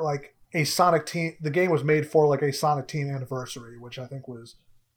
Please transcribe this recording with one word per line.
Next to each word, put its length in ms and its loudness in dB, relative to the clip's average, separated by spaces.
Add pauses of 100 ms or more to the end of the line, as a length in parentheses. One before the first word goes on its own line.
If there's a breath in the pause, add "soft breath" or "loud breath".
like, 320 -4 (180)
a 80 2
Sonic 420 4
team. 360 -4
The 100 -2
game 200 2
was 120 2
made 240 2
for, 220 4
like, 140 2
a 100 0
Sonic 340 -2
Team 220 -6
anniversary, 680 -10
which 220 -16
I 80 -12
think 220 -14
was 260 -16 (420)